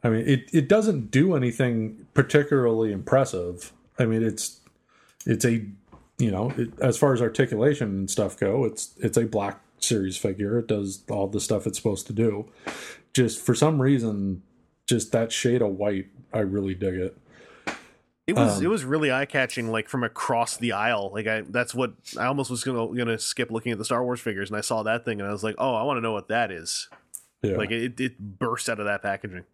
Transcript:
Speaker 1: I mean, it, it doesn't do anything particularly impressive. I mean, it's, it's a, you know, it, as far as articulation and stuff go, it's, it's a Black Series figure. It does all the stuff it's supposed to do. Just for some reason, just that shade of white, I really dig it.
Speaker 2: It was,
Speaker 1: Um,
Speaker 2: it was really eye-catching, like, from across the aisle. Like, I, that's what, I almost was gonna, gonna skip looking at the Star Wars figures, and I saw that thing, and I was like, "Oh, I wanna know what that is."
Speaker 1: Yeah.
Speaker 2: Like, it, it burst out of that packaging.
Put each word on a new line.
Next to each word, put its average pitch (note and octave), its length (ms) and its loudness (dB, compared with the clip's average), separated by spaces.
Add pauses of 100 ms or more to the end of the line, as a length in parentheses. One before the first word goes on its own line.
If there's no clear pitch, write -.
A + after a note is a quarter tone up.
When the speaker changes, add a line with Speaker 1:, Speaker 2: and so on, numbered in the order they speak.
Speaker 1:
I A#2+ 60 4
mean, A2+ 180 2
it, C3+ 240 2
it D#3 160 4
doesn't G3+ 420 4
do E3+ 240 4
anything A#2+ 800 0
particularly B2+ 800 4
impressive. F#2 800 0 (260)
I B2+ 60 4
mean, A2+ 180 2
it's, - 380 -4 (680)
it's A2 180 2
a, A#2 220 2 (520)
you A#2 120 2
know, G#2+ 260 -2
it, A#2+ 240 -4
as B2 160 4
far C3+ 180 6
as A#2 80 0
articulation B2 640 2
and G2 220 -2
stuff G2+ 280 -2
go, G#2+ 260 2
it's, - 340 -6
it's A2 180 0
a A#2 80 4
Black G#2 360 -2 (200)
Series F#2+ 360 0
figure. G#2 420 0
It A2+ 100 -2
does G2+ 420 -2
all G#2 160 0
the G2+ 140 -2
stuff G#2 260 0
it's G#2+ 120 -4
supposed G#2 300 -2
to - 40 -6
do. G#2+ 380 0 (640)
Just A#2+ 260 2
for B2 140 2
some D3+ 280 4
reason, G#2 600 0 (440)
just A#2 260 0
that A2+ 200 2
shade B2 300 2
of G#2 140 2
white, G2 320 -2 (240)
I A2 80 0
really G2 340 0
dig F#2 200 -2
it. F2+ 220 -4 (1080)
Speaker 2:
It E3+ 100 0
was, G#2+ 220 4
Speaker 1:
Um, F#2+ 60 0
Speaker 2:
it E3+ 40 2
was F#3+ 160 0
really D3 260 2
eye-catching, C3 600 0
like, A2 180 -2
from B2 160 -2
across A#2 540 -2
the A#2+ 140 -2
aisle. G2+ 420 0
Like, G#2+ 120 -4
I, A2 160 -2
that's A#2 320 -4
what, B2 180 -2 (260)
I A#2+ 80 0
almost C3+ 240 -2
was B2 120 -6
gonna, A#2 320 -4
gonna A#2 240 -2
skip - 320 -4
looking A2+ 220 -4
at G#2+ 60 -4
the A2 80 -6
Star B2 180 0
Wars B2 160 -4
figures, G2+ 300 -4
and G#2+ 60 -6
I G#2 40 -4
saw A2 220 -2
that A2+ 240 -2
thing, A2 140 -4
and G2 80 -4
I G2+ 40 -4
was G2 100 -6
like, A2 160 -2
"Oh, B2+ 160 0
I A2 80 0
wanna C3 200 0
know A2+ 100 -2
what G2+ 160 -6
that A2+ 220 0
is." F2 380 -8 (540)
Speaker 1:
Yeah. G2 140 0
Speaker 2:
Like, G#2+ 140 0
it, A#2 280 -4
it C3 200 -4 (200)
burst A#2+ 300 -4
out A2 120 -2
of G#2 40 -4
that G2+ 180 -2
packaging. G2 520 -6